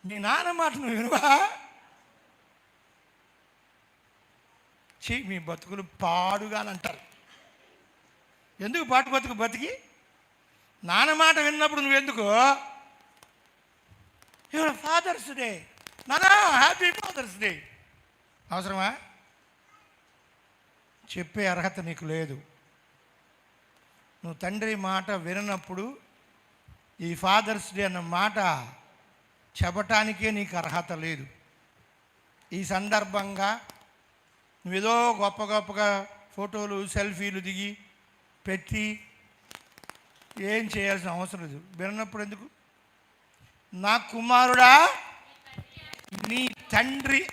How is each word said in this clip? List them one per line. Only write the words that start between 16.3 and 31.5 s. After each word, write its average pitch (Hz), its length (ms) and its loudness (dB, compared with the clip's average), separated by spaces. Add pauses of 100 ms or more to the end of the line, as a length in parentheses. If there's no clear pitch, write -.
హ్యాపీ 349 340 6
ఫాదర్స్ 269 480 -10
డే. 185 300 -6 (840)
అవసరమా? 190 440 -4 (2250)
చెప్పే 196 280 -4
అర్హత 185 340 -2
నీకు 165 240 -10
లేదు. 156 300 -6 (1900)
నువ్వు 165 100 -12
తండ్రి 214 400 -4
మాట 190 360 -4
విననప్పుడు 190 880 -8 (1000)
ఈ 170 140 -6
ఫాదర్స్ 202 600 0
డే 202 100 -2
అన్న 180 160 -4
మాట 185 380 -2 (1300)
చెప్పటానికే 214 680 0
నీకు 202 260 -6
అర్హత 165 360 -4
లేదు. 156 340 -8 (1300)